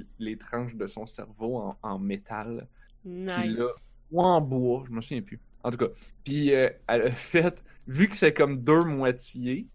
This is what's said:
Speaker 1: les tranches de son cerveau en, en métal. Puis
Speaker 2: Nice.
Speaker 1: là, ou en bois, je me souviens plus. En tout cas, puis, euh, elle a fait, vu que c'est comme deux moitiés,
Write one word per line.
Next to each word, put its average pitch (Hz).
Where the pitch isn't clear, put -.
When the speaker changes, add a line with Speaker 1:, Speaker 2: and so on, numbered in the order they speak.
Speaker 1:
les 110
tranches 120
de 104
son 107
cerveau 113
en, 101
en 98
métal. 107
Puis 185
Speaker 2:
Nice. 175
Speaker 1:
là, 120
ou 170
en 175
bois, 131
je 120
me 113
souviens 120
plus. -
En 123
tout 123
cas, 127
puis, 143
euh, 131
elle 117
a 127
fait, 170
vu 147
que 196
c'est 160
comme 143
deux 156
moitiés, 131